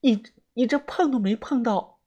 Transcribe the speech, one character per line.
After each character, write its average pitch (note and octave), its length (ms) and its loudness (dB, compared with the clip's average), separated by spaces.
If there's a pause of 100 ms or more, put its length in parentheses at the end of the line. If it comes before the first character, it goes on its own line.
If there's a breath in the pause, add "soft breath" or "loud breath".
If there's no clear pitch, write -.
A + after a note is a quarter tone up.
你、 A3 220 2 (320)
你 A#3+ 120 0
这 C#4+ 120 0
碰 D4+ 320 0
都 C4 80 0
没 G3+ 160 0
碰 A#3+ 280 -4
到 G#3+ 440 -4